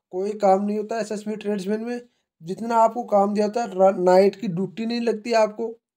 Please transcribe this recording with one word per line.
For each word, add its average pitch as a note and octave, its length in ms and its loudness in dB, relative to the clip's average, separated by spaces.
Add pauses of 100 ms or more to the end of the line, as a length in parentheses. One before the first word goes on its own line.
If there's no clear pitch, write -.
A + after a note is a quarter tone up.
(120)
कोई G3 220 -6
काम G3+ 300 4
नहीं G#3 140 -2
होता G#3+ 220 -6
एसएसबी G#3 360 -6
ट्रेड्समैन G3+ 440 -4
में, A#3+ 200 -8 (420)
जितना A3 360 -4
आपको A3+ 280 2
काम G3+ 280 2
दिया G#3 120 0
होता A#3 160 -2
है। G3 80 -6
रा-, F#3+ 280 4
नाइट F#3 380 4
की A3+ 140 -8
ड्यूटी F#3+ 360 -6
नहीं A#3+ 160 -4
लगती A3+ 320 -4
आपको, A3 340 0 (280)